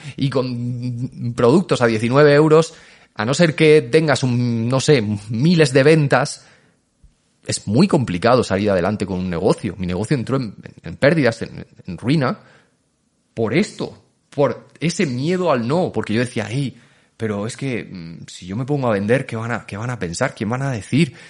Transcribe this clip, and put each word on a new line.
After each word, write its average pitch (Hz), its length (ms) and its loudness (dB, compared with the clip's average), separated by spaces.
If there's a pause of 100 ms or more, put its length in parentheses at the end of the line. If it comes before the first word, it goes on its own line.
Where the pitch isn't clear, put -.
(180)
Y 139 120 -2
con 123 1040 -6
productos 131 460 4
a 120 60 4
diecinueve 120 460 4
euros, 156 400 4 (420)
a 107 80 -4
no 123 100 0
ser 160 220 2
que 151 260 8
tengas 139 420 2
un, 120 440 0
no 131 140 0
sé, 143 200 4 (280)
miles 151 420 2
de 135 120 4
ventas, 143 600 2 (1000)
es - 200 -8
muy 135 220 4
complicado 113 560 2
salir 101 260 -2
adelante 98 360 0
con 92 140 -6
un 92 100 -4
negocio. 90 480 -2
Mi 92 100 -6
negocio 101 300 -2
entró 117 180 -4
en, 123 200 -6 (280)
en 90 140 -14
pérdidas, 139 440 2
en, 87 240 -12 (200)
en 87 120 -10
ruina, 139 420 -2 (920)
por 113 200 -2
esto, - 500 -4 (260)
por 139 380 -2 (140)
ese 170 240 -2
miedo 160 440 -2
al 123 160 0
no, 151 280 -2
porque - 200 -4
yo 113 60 2
decía, 120 300 -4
"Ey, 131 280 -6 (380)
pero 107 320 -6
es - 80 -10
que, 120 300 -6
mm, 82 420 -16
si - 200 -18
yo 98 100 -8
me 131 80 -4
pongo 131 240 -2
a 110 40 2
vender, 113 320 0
¿qué 113 120 -10
van 117 160 -8
a, 104 120 -8
qué 98 120 -12
van 120 140 -8
a 113 80 -10
pensar? 90 360 -4
¿Quién 104 140 -6
van 127 140 -4
a 139 80 -4
decir? 127 420 -2 (160)